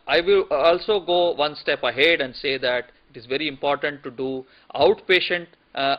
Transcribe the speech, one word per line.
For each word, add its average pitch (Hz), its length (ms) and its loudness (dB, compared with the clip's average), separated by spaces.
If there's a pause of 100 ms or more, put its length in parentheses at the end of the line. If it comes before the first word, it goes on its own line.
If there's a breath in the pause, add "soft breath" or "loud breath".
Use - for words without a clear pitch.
I 151 140 2
will 190 300 2
also 175 500 2
go 175 320 2
one 147 240 -2
step - 260 -4
ahead 143 380 2
and 127 160 -4
say 135 220 -4
that 123 340 -4 (180)
it - 80 -20
is 117 80 -12
very 143 220 -2
important 143 560 -4
to 139 60 -10
do 131 360 -8 (280 soft breath)
outpatient, 175 720 2 (280)
uh, 135 240 0